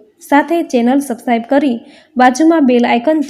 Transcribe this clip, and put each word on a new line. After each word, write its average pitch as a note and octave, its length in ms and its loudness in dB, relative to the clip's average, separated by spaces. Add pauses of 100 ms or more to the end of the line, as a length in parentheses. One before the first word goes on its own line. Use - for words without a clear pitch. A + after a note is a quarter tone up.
(280)
સાથે D4 340 0
ચેનલ B3+ 360 -2
સબસ્ક્રાઇબ A#3 500 -4
કરી C4+ 320 0 (360)
બાજુમાં C#4 500 2
બેલ A#3+ 200 2
આઇકન D4 440 -2